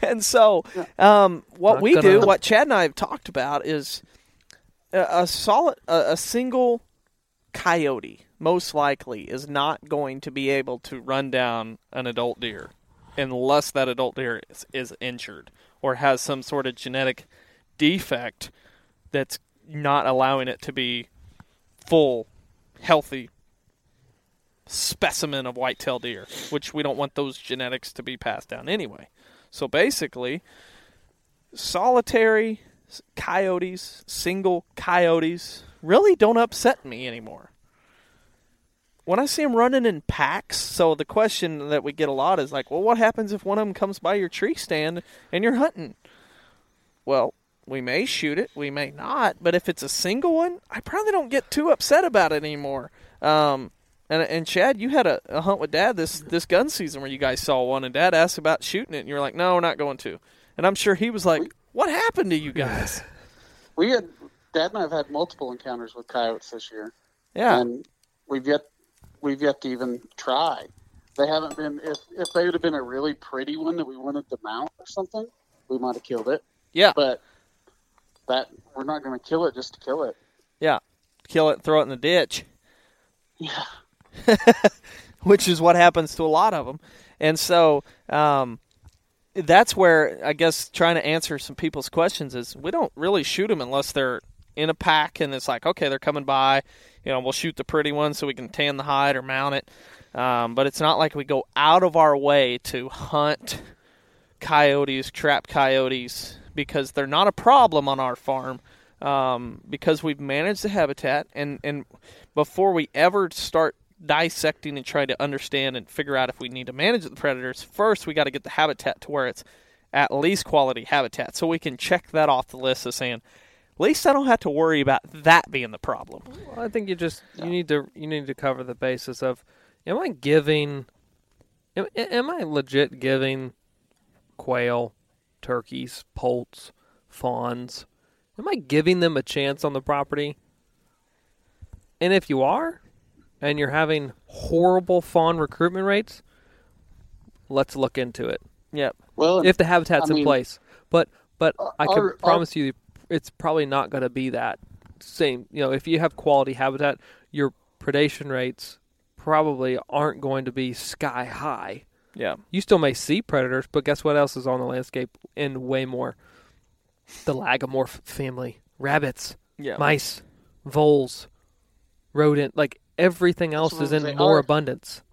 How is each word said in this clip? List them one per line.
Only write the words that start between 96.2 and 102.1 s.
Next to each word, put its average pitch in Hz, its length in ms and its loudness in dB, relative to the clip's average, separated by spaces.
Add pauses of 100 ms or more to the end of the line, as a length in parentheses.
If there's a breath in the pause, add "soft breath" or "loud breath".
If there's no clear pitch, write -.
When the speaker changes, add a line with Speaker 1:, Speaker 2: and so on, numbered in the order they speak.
Speaker 1:
by." 135 380 2 (420 soft breath)
You 139 80 -4
know, 131 80 -2
we'll 131 120 -4
shoot 160 220 -6
the - 80 -10
pretty 147 300 -2
one 147 220 -2
so 151 120 -6
we 139 80 -4
can 120 140 -12
tan 143 280 -2
the 135 60 -8
hide 139 320 2
or 131 80 -6
mount 135 320 -4
it. - 160 -6 (480 loud breath)
Um, 120 380 0
but 139 100 4
it's - 140 -4
not 160 180 4
like 156 160 0
we 147 100 -6
go 139 200 -2 (100)
out 160 300 6
of 165 100 2
our 156 220 6